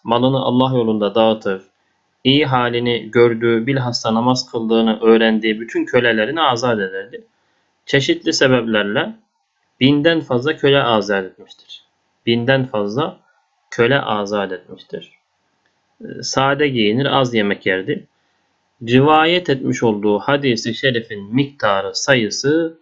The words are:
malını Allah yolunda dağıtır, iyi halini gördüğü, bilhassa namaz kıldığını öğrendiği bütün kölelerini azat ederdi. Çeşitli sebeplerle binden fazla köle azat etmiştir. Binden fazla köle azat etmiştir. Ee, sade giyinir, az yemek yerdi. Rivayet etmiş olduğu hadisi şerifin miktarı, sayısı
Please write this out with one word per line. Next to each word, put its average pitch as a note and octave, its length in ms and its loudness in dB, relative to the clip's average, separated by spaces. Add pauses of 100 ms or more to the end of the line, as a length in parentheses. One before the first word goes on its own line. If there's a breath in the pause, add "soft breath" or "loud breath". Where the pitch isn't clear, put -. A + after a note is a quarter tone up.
malını B2 340 0
Allah B2+ 380 0
yolunda G#2+ 380 0
dağıtır, A2 480 0 (640)
iyi C#3 220 2
halini A#2+ 640 -2
gördüğü, A#2 560 2
bilhassa A#2+ 480 -4
namaz B2+ 360 0
kıldığını A2+ 500 0
öğrendiği A2 600 2
bütün D#3+ 240 -6
kölelerini A#2+ 560 0
azat B2 380 0
ederdi. G2 460 -8 (600)
Çeşitli D#3+ 460 -2
sebeplerle A#2+ 800 0 (680)
binden D3 400 2
fazla C3+ 360 -2
köle C#3 260 2
azat G2+ 420 0
etmiştir. - 600 -20 (420)
Binden B2 400 2
fazla A#2 540 -4 (500)
köle B2 300 2
azat G2+ 520 -4
etmiştir. - 580 -16 (880)
Ee, - 220 -14
sade C#3 460 0
giyinir, A#2+ 380 0
az B2+ 280 0
yemek G2+ 320 0
yerdi. F#2+ 400 -4 (760)
Rivayet D#3 680 4
etmiş B2+ 320 -2
olduğu G#2 360 0
hadisi B2 560 -2
şerifin A2+ 600 -4
miktarı, G#2 600 -2
sayısı C#3+ 880 0